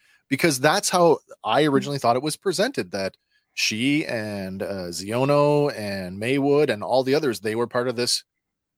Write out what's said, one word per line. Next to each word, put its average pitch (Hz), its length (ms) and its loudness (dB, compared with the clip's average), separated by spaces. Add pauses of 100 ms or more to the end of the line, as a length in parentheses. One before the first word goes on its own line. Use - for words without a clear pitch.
(340)
Because 135 260 2
that's 156 300 2
how 170 280 6 (260)
I 120 200 2
originally 139 340 0
thought 120 180 2
it 127 60 -4
was 151 140 -4
presented, 180 560 -2
that 95 240 -4 (360)
she 139 540 0
and, 101 560 -6
uh, 92 280 -6
Ziono 143 880 2
and 98 400 -8
Maywood 143 520 2
and 104 120 -2
all 117 220 0
the 131 100 2
others, 143 260 0
they 107 140 -4
were 117 140 -2
part 123 200 -2
of 117 80 -4
this 120 280 -2 (540)